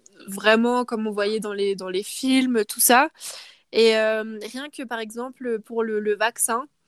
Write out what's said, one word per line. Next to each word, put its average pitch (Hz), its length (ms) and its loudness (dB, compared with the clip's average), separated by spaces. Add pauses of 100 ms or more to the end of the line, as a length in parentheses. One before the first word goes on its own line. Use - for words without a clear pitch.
(280)
vraiment 226 580 4
comme 220 220 -4
on 214 40 -4
voyait 208 300 -2
dans 208 120 -6
les, 196 220 0
dans 185 140 -8
les 202 140 -4
films, 262 600 0
tout - 140 -12
ça. 262 300 6 (640)
Et, 220 240 6
euh, 220 420 0 (140)
rien 277 160 -10
que, 294 140 -12
par 233 160 -8
exemple, 233 600 -8
pour 226 240 -6
le, 220 160 -2
le 208 160 0
vaccin, 226 500 -2 (220)